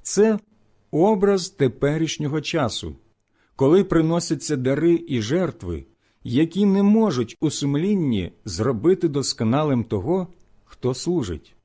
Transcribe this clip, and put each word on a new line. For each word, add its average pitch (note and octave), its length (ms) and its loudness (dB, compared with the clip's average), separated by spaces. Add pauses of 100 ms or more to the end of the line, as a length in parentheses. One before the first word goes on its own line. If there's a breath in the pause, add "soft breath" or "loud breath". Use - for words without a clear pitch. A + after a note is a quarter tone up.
Це G#3+ 380 2 (520)
образ G3 580 2
теперішнього D3 920 -2
часу, G#2+ 540 -4 (600)
коли D#3+ 280 4
приносяться E3 720 0
дари D3+ 520 0
і B2 140 -2
жертви, G#2+ 640 -4 (380)
які E3 420 0
не G3 180 4
можуть G3+ 560 2
у D#3 100 0
сумлінні C#3+ 840 -2 (140)
зробити B2 600 0
досконалим C3+ 760 0
того, D3 440 -4 (360)
хто - 300 -6
служить. B2 720 -6